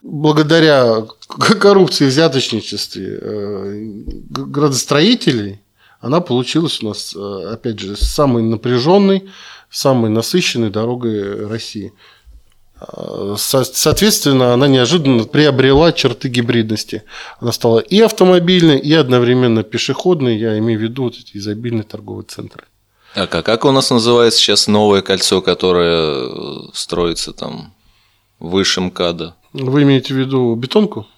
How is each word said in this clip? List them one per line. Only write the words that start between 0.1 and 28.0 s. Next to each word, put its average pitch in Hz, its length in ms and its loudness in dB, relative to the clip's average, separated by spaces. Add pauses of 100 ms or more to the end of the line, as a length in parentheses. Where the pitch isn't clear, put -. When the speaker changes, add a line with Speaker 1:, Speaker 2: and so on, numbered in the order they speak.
Speaker 1:
к-, - 300 0
коррупции 196 460 4
и 135 40 4
взяточничестве, 113 1120 -2
э, 101 640 -8 (480)
г-, 135 140 -8
градостроителей 139 1160 0 (400)
она 139 200 0
получилась 127 640 -2
у 107 60 -6
нас, - 280 -10
э, 98 380 -10
опять 110 260 -8
же, 98 160 -10
самой 127 460 0
напряженной, 139 800 2 (480)
самой 120 400 0
насыщенной 113 580 -2
дорогой 107 800 -4
России. 107 460 -10 (880)
А, 98 600 -10
со-, 131 260 0
соответственно, 135 880 2
она 135 160 4
неожиданно 131 560 2
приобрела 139 680 4
черты - 360 -2
гибридности. 117 760 -2 (380)
Она 117 120 -2
стала 113 260 2
и 185 220 0
автомобильной, 180 760 4
и 147 140 0
одновременно 127 680 2
пешеходной, 131 760 -2
я 107 220 -2
имею 110 200 0
в 110 40 -4
виду 120 220 -4
вот 113 100 -6
эти - 240 -18
изобильные 110 460 -6
торговые 101 420 -14
центры. - 380 -18 (500)
Speaker 2:
Так, 92 200 -4
а 82 80 -2
как 113 220 0
у 143 60 4
нас 135 200 0
называется 120 480 4
сейчас - 300 2
новое 104 320 4
кольцо, 95 400 0
которое, 85 880 0
э, - 320 -12 (140)
строится 85 580 -6
там - 400 -14 (680)